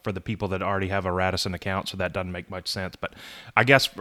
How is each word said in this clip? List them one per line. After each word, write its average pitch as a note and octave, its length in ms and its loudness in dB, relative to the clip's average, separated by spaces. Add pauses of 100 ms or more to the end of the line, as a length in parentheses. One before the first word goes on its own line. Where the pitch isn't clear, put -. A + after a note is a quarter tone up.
for A2 80 -2
the F#2+ 100 -6
people G#2+ 280 -4
that F#2 120 -2
already F#2+ 260 0
have G2 180 0
a F2+ 60 0
Radisson F#2 420 0
account, F#2+ 360 -4
so G2 80 -8
that F2+ 140 -2
doesn't F2+ 200 -4
make F2+ 180 -8
much F#2 180 -10
sense. F#2 280 -6
But - 180 -10 (420)
I A2+ 80 8
guess, C3+ 260 8 (120)